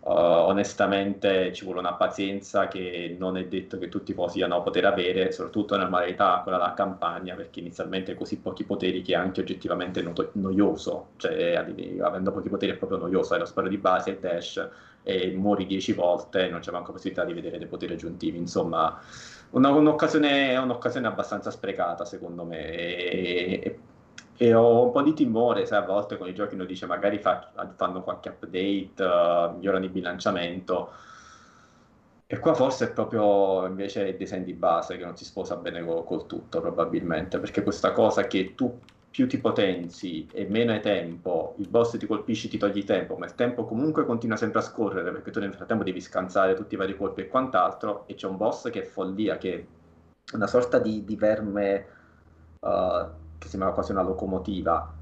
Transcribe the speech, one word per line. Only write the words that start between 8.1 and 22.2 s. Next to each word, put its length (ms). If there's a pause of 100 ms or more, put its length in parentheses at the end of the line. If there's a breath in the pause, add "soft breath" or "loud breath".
hai 80
così 200
pochi 260
poteri 360
che 140
è 20
anche 240
oggettivamente 600
noto-, 300
noioso, 840
cioè, 380 (480)
avendo 300
pochi 180
poteri 220
è 40
proprio 220
noioso, 340
hai 80
lo 60
sparo 220
di 100
base, 320
il 80
dash, 500 (340 loud breath)
e 280
muori 360
dieci 260
volte 540
e 40
non 80
c'è 140
manco 180
possibilità 340
di 80
vedere 260
dei 100
poteri 240
aggiuntivi. 460
Insomma, 640 (500 loud breath)
una, 200
un'occasione, 800
è 80
un'occasione 480
abbastanza 460
sprecata, 520
secondo 380